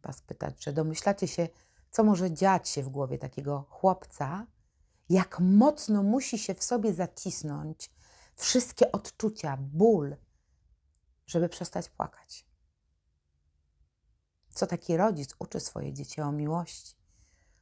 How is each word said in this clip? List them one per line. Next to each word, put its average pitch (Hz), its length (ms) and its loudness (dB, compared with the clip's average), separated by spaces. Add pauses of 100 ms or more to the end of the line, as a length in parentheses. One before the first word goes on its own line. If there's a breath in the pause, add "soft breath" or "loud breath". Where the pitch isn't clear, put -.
was - 180 -12
pytać, - 420 -10
że - 100 -4
domyślacie 160 540 -2
się, 165 220 -4 (420 soft breath)
co 220 120 2
może 185 280 4
dziać 185 380 2
się 139 140 -4
w 131 60 -8
głowie 135 280 -4
takiego 139 520 -8
chłopca, 185 800 -2 (640)
jak 180 300 4
mocno 208 640 6
musi 233 360 0
się 190 160 -6
w - 80 -8
sobie 220 300 0
zacisnąć 156 1000 -6 (440 soft breath)
wszystkie - 560 2
odczucia, 202 680 -6
ból, 147 580 2 (1080)
żeby 170 240 0
przestać - 400 -8
płakać. - 560 -10 (2000)
Co - 180 -2
taki 170 300 -2
rodzic 175 420 0
uczy - 200 -8
swoje - 340 -8
dzieci 139 280 -10
o 143 100 -4
miłości, 151 640 -6 (680)